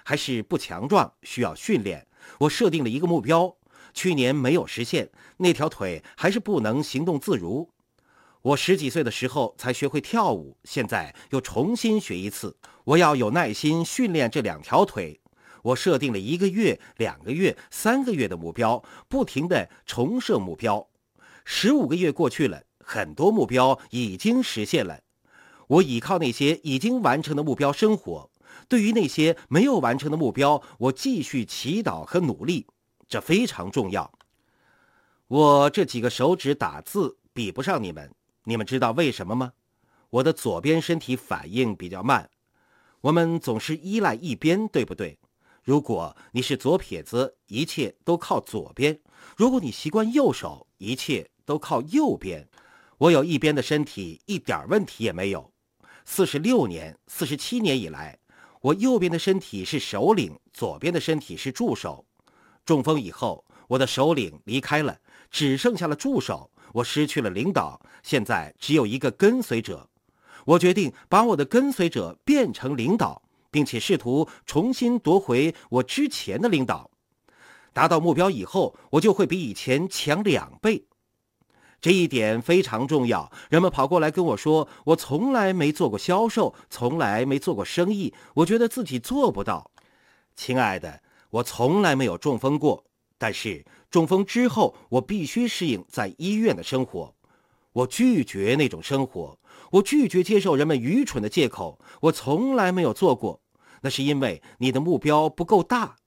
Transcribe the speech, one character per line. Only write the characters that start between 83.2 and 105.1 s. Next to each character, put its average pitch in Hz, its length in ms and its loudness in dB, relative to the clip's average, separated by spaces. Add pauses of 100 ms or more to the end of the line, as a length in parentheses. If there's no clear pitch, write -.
人 160 100 6
们 185 100 4
跑 135 160 0
过 170 140 4
来 156 100 2
跟 180 140 -2
我 131 120 0
说： 151 320 2 (160)
“我 156 120 6
从 190 360 -2
来 202 200 2
没 156 180 2
做 156 180 0
过 104 100 -2
销 202 300 2
售， 185 260 0 (140)
从 127 300 -4
来 113 260 0
没 139 140 0
做 156 160 -2
过 101 100 -4
生 180 280 0
意， 190 200 -4 (220)
我 160 120 4
觉 220 120 2
得 233 100 4
自 240 160 -4
己 127 140 -6
做 247 320 0
不 98 140 -6
到。” 92 260 -6 (640)
亲 127 240 -4
爱 104 200 2
的， 78 240 -14 (280)
我 113 120 -2
从 143 400 2
来 165 120 4
没 135 100 0
有 87 140 0
中 135 200 -2
风 143 200 0
过， 143 260 0 (340)
但 110 140 -2
是 90 320 -8 (260)
中 165 160 4
风 190 180 2
之 240 240 2
后， 196 260 2 (140)
我 127 120 2
必 175 260 -4
须 233 220 -2
适 185 180 -4
应 107 220 -2
在 104 300 -6
医 185 160 -2
院 214 200 2
的 85 80 -8
生 131 220 -2
活。 85 300 -10 (580)
我 123 140 0
拒 220 380 2
绝 98 320 0
那 147 120 2
种 82 140 -8
生 135 220 0
活， 82 340 -12 (340)
我 196 100 6
拒 277 260 2
绝 180 140 2
接 202 180 4
受 175 160 2
人 143 100 2
们 151 140 2
愚 190 240 2
蠢 123 180 -4
的 107 60 -4
借 127 200 2
口 - 320 -10 (220)
，“我 156 100 4
从 214 420 0
来 190 180 2
没 185 100 0
有 117 120 2
做 170 200 4
过。” 107 280 -6 (400)
那 135 80 -2
是 135 120 -4
因 143 180 0
为 104 200 -2 (180)
你 127 140 2
的 131 80 0
目 165 160 2
标 151 320 2